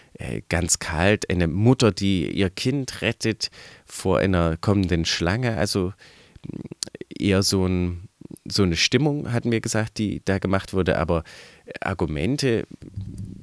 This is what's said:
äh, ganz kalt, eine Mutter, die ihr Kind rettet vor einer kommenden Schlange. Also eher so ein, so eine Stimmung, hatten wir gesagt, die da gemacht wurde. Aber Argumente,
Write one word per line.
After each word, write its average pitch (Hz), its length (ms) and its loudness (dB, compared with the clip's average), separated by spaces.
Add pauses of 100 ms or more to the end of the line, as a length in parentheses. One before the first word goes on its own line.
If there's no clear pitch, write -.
(140)
äh, 60 340 -8
ganz 85 300 0
kalt, 90 520 2
eine 87 160 4
Mutter, 107 460 4
die 92 380 0
ihr 92 200 0
Kind 131 520 -4
rettet - 480 -2 (340)
vor - 340 0
einer 85 380 2
kommenden 90 480 2
Schlange. 110 520 -2
Also 98 360 0 (1200)
eher 98 260 2
so 95 240 2
ein, 90 420 -2 (420)
so 104 120 2
eine 87 140 4
Stimmung, 143 560 0
hatten 117 200 0
wir 110 80 0
gesagt, 110 380 -4
die 101 260 -2
da 95 140 0
gemacht 95 340 -2
wurde. 92 260 2
Aber 85 260 0 (560)
Argumente, 95 880 -2 (760)